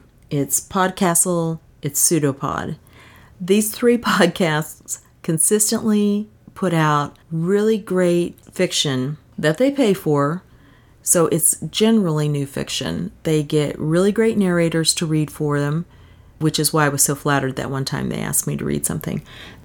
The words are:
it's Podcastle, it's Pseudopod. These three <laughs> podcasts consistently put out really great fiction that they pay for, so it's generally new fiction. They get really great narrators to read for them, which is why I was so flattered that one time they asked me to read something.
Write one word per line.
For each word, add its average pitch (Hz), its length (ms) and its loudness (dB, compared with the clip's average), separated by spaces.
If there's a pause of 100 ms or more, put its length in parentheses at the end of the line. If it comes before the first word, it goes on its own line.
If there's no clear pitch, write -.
(300)
it's 139 300 -2
Podcastle, 175 1000 0 (220)
it's - 180 -4
Pseudopod. 147 760 -2 (640)
These 202 320 0
three 240 260 2
<laughs> - 0 -
podcasts 175 1000 0 (220)
consistently 208 1040 0 (260)
put 180 200 -2
out 151 420 2 (140)
really 202 480 2
great 175 640 0 (120)
fiction 147 640 -2 (200)
that 156 220 0
they 269 120 4
pay 262 240 2
for, 151 480 0 (600)
so 170 240 4
it's - 340 0
generally 165 680 2
new 143 180 -2
fiction. 135 680 -6 (100)
They 156 200 2
get 147 360 -2
really 175 340 2
great 220 240 2
narrators 170 580 2
to 175 120 -4
read 156 240 0
for 147 300 -2
them, 147 260 -2 (520)
which 156 200 0
is 151 140 0
why 156 140 4
I 143 40 2
was 139 120 0
so 143 120 0
flattered 139 420 0
that - 140 -6
one 135 140 -4
time 139 240 -4
they - 120 -4
asked - 260 -4
me 147 100 -4
to - 80 -6
read 104 200 -2
something. - 380 -6 (420)